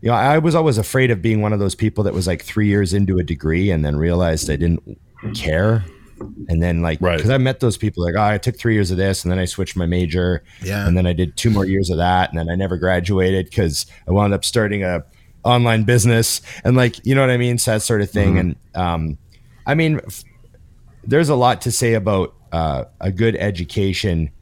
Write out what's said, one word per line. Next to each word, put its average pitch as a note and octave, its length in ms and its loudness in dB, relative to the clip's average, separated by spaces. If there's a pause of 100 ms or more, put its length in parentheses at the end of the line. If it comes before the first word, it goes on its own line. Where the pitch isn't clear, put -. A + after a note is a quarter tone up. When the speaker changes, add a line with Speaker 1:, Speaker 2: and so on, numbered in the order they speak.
Speaker 1:
you A2+ 80 -2
know, A#2 80 2
I C#3 220 2
was D#3+ 180 2
always D#3 220 2
afraid B2+ 340 0
of F#2+ 100 -4
being A2 200 0
one G#2 100 0
of G#2 80 0
those G2 160 -2
people G#2+ 280 -2
that G2 80 0
was, F2+ 140 -2
like, F2 160 -2
three - 240 -2
years G2+ 260 2
into F#2+ 260 2
a F2+ 40 0
degree E2 480 0
and D#2+ 140 2
then D2 100 0
realized E2 560 0
I D2 60 -2
didn't E2+ 420 -2 (340)
care. G2+ 520 0 (640)
And E2 120 0
then, E2+ 220 0
like, E2 180 -2
Speaker 2:
Right. F2 200 0
Speaker 1:
'cause G2+ 100 0
I C3+ 80 2
met C3 220 0
those A#2 160 0
people, F#2+ 280 -4
like, E2+ 120 -2
"Oh, G#2+ 40 0 (140)
I - 40 -2
took - 200 -4
three A2+ 160 0
years G2+ 160 2
of F#2 60 -2
this F#2+ 260 0
and F2+ 80 -2
then F#2 80 0
I F#2 60 0
switched F2+ 320 -6
my F2+ 100 -2
major F2+ 560 0 (180)
Speaker 3:
Yeah. G2 280 -4
Speaker 1:
and E2+ 80 4
then F2+ 100 2
I F2 60 2
did E2 240 -2
two - 140 0
more G2+ 160 2
years F#2+ 220 0
of E2+ 100 -2
that F2+ 320 2
and D#2+ 100 -4
then E2 100 -4
I F2 60 -2
never F#2 200 -2
graduated F#2 800 0
'cause E2+ 320 -2 (220)
I - 20 0
wound G2+ 240 4
up F#2 100 -4
starting G#2 380 0
a F2 220 -2 (400)
online A#2 400 2
business," A#2 560 2 (240)
and, B2+ 120 4
like, B2 200 2 (100)
you C3+ 80 2
know C3+ 60 2
what C3 100 4
I B2 60 2
mean? B2 220 0
So A#2 120 -2
that G#2+ 120 0
sort G#2+ 200 0
of G2+ 80 -4
thing. G2+ 200 2
Speaker 2:
Mm-hmm. F2 80 2
Speaker 1:
And, F2+ 180 -2 (180)
um, E2 440 -4 (480)
I C#3 100 0
mean, D#3 280 0
f-, - 200 -16 (840)
there's C#3+ 220 2
a D3 80 2
lot B2 240 2
to B2 100 -2
say A2+ 240 2
about, G2 400 0 (160)
uh, D2+ 360 -2 (140)
a F#2+ 120 -2
good A2 240 0
education F2 920 -2 (120)